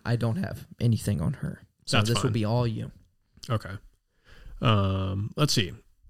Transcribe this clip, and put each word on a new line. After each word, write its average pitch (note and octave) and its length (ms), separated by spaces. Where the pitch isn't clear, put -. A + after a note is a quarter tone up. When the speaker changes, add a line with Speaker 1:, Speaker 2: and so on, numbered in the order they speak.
Speaker 1:
I A#2 80
don't A#2 220
have - 280
anything G#2 400
on E2 140
her. - 280
So - 100
Speaker 2:
That's A2 140
Speaker 1:
this A#2 80
will - 120
Speaker 2:
fine. - 40
Speaker 1:
be A2 100
all A#2 240
you. A2+ 240
Speaker 2:
Okay. G#2+ 220
Um, G2 760
let's D3 160
see. G2+ 200